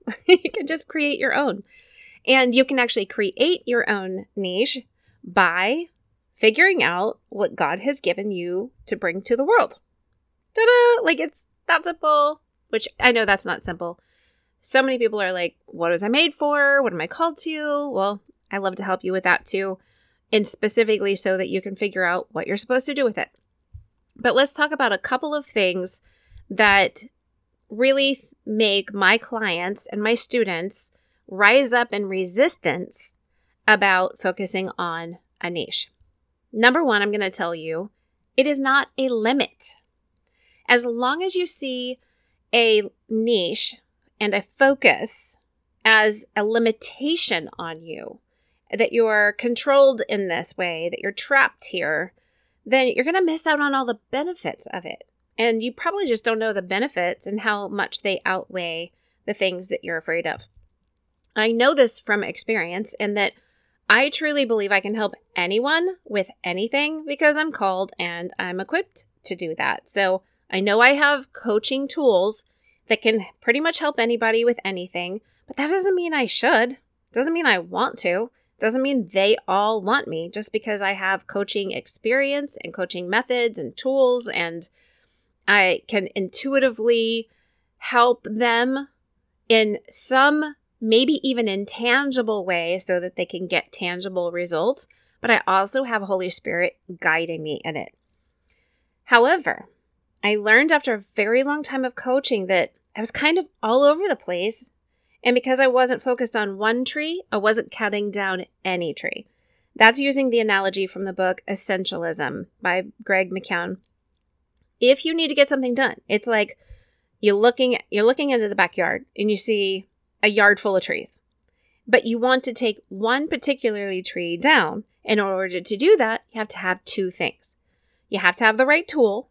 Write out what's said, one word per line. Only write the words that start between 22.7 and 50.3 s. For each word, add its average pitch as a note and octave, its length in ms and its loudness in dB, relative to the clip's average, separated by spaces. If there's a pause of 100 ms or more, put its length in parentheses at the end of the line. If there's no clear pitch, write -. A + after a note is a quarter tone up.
to D4 80 -2
do C4+ 120 0
with G#3+ 120 0
it. - 120 -6 (920)
But A#3+ 140 2
let's C4+ 180 4
talk D4+ 200 0
about C4 180 0
a F#3+ 60 -2
couple D4 360 -4
of D4 120 -4
things F#3 560 -2 (480)
that G3 560 2 (640)
really C4+ 460 2
th-, - 100 -20 (200)
make G#3 480 0
my G3 240 4
clients G3+ 760 -4
and G#3 100 -4
my A3 100 2
students G3 800 -4 (340)
rise A3 460 4
up A#3+ 220 0
in G3+ 140 -4
resistance F#3 1080 -2 (520)
about G3 540 4
focusing F#3+ 580 -4
on E3+ 420 -8 (200)
a F3 100 -6
niche. - 400 -6 (640)
Number B3+ 320 4
one, G#3+ 180 2
I'm G3+ 120 0
gonna G3+ 180 -2
tell E3+ 240 -4
you, D#3+ 360 -8 (440)
it C4+ 100 4
is D4 140 0
not C4+ 380 2
a C4 100 -2
limit. A#3+ 680 -2 (920)
As A#3+ 160 4
long B3 400 -2
as F#4+ 120 -4
you F4+ 120 -2
see B3+ 500 -6 (560)
a A3+ 300 4 (240)
niche A3 720 -2 (420)
and G#3 140 -2
a G3+ 80 -2
focus - 960 2 (480)
as G#3+ 400 4 (100)
a G#3+ 80 0
limitation A3+ 1120 -2
on E3 260 -12
you, - 360 -14 (580)
that A3+ 140 2
you're G#3+ 460 2
controlled C4+ 720 4
in G3+ 180 -2
this E3+ 300 -4